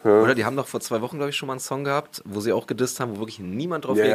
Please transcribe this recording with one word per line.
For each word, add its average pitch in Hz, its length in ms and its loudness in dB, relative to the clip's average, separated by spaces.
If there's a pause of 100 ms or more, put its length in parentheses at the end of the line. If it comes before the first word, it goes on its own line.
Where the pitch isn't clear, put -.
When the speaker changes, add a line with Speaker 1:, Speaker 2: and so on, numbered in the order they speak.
Speaker 1:
Ja. 107 160 8
Speaker 2:
Oder 123 140 6
die 110 80 0
haben 127 140 -2
doch 127 100 -4
vor 120 140 -6
zwei 117 180 -4
Wochen, 123 180 -6
glaub 143 120 -4
ich, 139 80 -6
schon 143 100 -6
mal 131 60 -6
einen 127 80 -8
Song 139 240 -6
gehabt, 139 400 -4
wo 104 160 -6
sie 110 100 0
auch 117 160 0
gedisst 123 320 -2
haben, 120 160 -4
wo 101 40 -8
wirklich 110 200 -8
niemand 135 460 -6
drauf 107 120 2
Speaker 1:
Ja, 107 60 6
ja, - 120 6